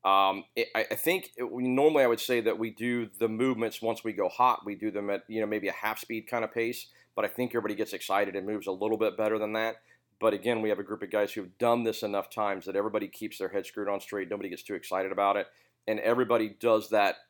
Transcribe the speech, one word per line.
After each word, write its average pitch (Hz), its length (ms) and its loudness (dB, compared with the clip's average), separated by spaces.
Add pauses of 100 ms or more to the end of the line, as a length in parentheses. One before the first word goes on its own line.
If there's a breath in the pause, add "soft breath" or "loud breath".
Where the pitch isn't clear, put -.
Um, 98 400 4 (120)
it, 120 180 0
I, 110 160 2
I 110 40 -2
think 175 420 0
it, 117 140 -4
we, 127 160 -2
normally 139 380 6
I - 20 6
would 117 140 4
say 123 200 2
that 107 180 0
we 113 120 -2
do 120 480 -4
the 113 100 2
movements 113 540 0
once 113 200 -2
we 110 100 -4
go 95 160 0
hot. 123 360 2
We 104 100 -6
do 104 160 -4
them 101 200 -4
at, 98 180 -2
you 110 120 -4
know, 107 60 0
maybe 104 220 -2
a 85 40 -2
half 107 260 -4
speed 113 280 -8
kind 117 180 -2
of - 100 -8
pace, 117 320 -4 (280 soft breath)
but 104 100 0
I 98 40 -2
think 123 220 -4
everybody 107 240 -2
gets 101 180 -4
excited 95 440 0
and 95 100 -6
moves 107 200 -4
a 98 60 -4
little 107 240 0
bit 107 220 0
better 107 200 0
than 107 160 -2
that. 110 220 -2 (420 soft breath)
But 110 140 4
again, 113 300 0
we 107 80 2
have 98 80 2
a 101 40 -6
group 104 200 -8
of 92 80 -8
guys 104 220 2
who've 92 260 -10
done 120 260 2
this 110 180 -2
enough 101 280 -2
times 98 360 -2
that 95 100 -2
everybody 104 320 0
keeps - 300 -10
their 95 100 -4
head 98 180 -4
screwed 101 220 -6
on 98 120 -2
straight. 98 300 -6
Nobody 101 180 -6
gets 87 140 -10
too 104 120 -8
excited 95 380 -4
about 101 240 2
it. 101 100 -2 (400 soft breath)
And 107 140 0
everybody 113 600 2
does 110 300 2
that 101 260 4 (140)